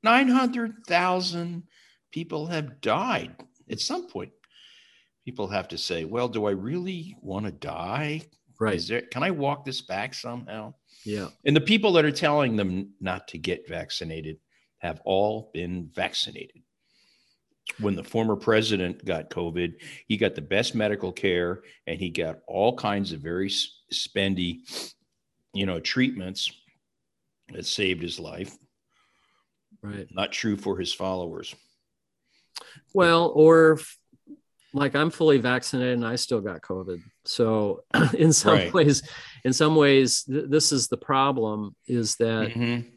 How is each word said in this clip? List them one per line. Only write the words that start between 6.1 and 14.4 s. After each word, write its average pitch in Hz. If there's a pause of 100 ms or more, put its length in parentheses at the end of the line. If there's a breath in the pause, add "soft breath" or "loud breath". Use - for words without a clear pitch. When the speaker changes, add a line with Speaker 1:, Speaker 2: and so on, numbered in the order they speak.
Speaker 1:
do 107
I 104
really 170
wanna 98
die? 101 (380)
Speaker 2:
Right. 107
Speaker 1:
Is -
there, 120
can 127
I 185
walk 143
this 131
back 107
somehow?" 110 (300 soft breath)
Speaker 2:
Yeah. 104 (160)
Speaker 1:
And 143
the 156
people 208
that 156
are 147
telling 147
them 98
not 95
to -
get 87
vaccinated 85 (400)